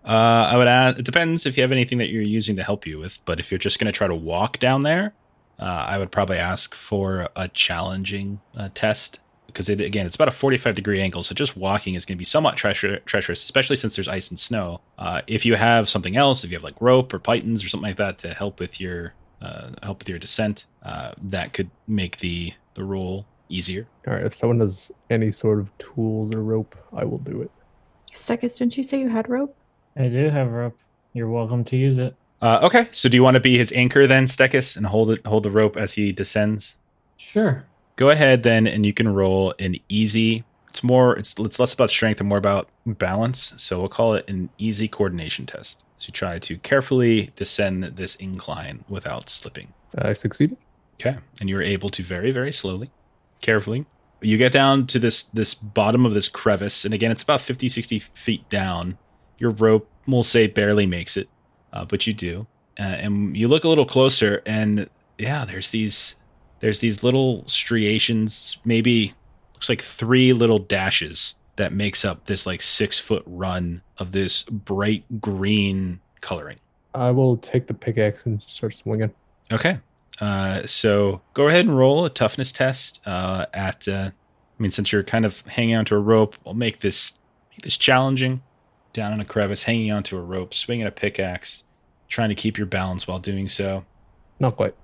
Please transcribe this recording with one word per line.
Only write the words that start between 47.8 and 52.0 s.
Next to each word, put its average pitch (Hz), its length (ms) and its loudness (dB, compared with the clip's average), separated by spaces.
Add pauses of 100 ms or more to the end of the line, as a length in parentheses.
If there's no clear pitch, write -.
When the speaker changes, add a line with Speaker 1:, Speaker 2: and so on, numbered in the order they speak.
Speaker 1:
this 92 320 -8
incline 82 720 -12
without - 400 -10
slipping. - 440 -8 (220)
Speaker 2:
I - 180 -2
succeeded. 151 440 -2 (420)
Speaker 1:
Okay, 135 180 -2 (220)
and 98 80 -6
you're 95 140 -2
able 95 300 -2
to - 100 -6